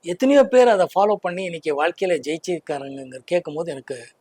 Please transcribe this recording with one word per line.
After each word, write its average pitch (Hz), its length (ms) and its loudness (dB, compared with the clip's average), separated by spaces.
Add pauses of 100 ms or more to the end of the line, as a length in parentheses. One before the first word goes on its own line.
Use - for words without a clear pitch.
எத்தனையோ 262 380 4 (120)
பேர் 247 200 8
அதை 180 180 2
ஃபாலோ 202 220 2 (100)
பண்ணி 180 240 -6
இன்னைக்கு 160 220 -6 (100)
வாழ்க்கையில 175 320 -2 (140)
ஜெயிச்சிருக்காருங்க 139 960 -8 (100)
கேட்கும் 165 280 -4
போது 170 160 -6
எனக்கு 135 220 -12 (240)